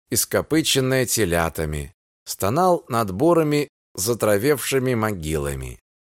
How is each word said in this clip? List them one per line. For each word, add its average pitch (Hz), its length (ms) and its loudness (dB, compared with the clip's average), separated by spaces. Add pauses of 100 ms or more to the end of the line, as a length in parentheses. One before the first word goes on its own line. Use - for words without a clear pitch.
ископыченное 131 960 0
телятами, 82 880 -2 (320)
стонал 165 640 0
над 113 240 -2
бурыми 147 560 2 (260)
затравевшими 120 1000 0
могилами. 76 840 -4 (320)